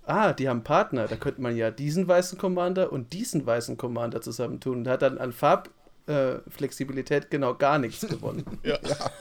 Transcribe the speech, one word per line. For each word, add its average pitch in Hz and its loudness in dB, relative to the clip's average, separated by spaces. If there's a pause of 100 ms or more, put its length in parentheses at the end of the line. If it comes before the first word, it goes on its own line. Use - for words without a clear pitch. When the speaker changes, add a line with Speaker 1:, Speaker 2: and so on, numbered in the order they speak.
Speaker 1:
Ah, 180 4
die 131 -2
haben 123 2
Partner. 143 2
Da 113 -4
könnte 135 -4
man 120 -2
ja 113 0
diesen 151 0
weißen 180 4
Commander 180 0
und 127 -6
diesen 170 -2
weißen 117 0
Commander 117 -4
zusammentun. 120 -4
Und 120 -4
hat 127 0
dann 131 4
an 123 -4
Farb-, 170 2 (340)
äh, 135 0 (140)
Flexibilität 135 -4
genau 135 0
gar 147 4
nichts 127 -4
gewonnen. - -6
Speaker 2:
<laughs> - -10
Ja. 147 0 (100)
Speaker 3:
Ja, - -2